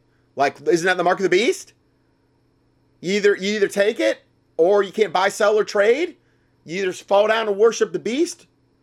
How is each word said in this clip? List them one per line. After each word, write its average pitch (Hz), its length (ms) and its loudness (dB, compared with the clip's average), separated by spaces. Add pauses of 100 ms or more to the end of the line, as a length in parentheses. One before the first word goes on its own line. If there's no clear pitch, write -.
(360)
Like, 139 320 -2
isn't 165 180 0
that 185 120 0
the 175 60 -2
mark 185 160 0
of 196 40 -4
the 175 60 0
beast? 214 440 -2 (1300)
You 180 120 -4
either, 202 220 2
you 196 180 -4
either 202 140 0
take 208 320 -2
it 220 200 -2 (380)
or 202 240 4
you 190 100 -6
can't 202 220 0
buy, 190 160 2
sell, 214 300 2
or 202 40 2
trade. 247 540 0 (460)
You 175 180 -8
either 185 120 -4
fall 202 340 0
down 220 220 -2
and 196 80 -4
worship 220 340 2
the 170 80 -4
beast, 254 480 -4 (360)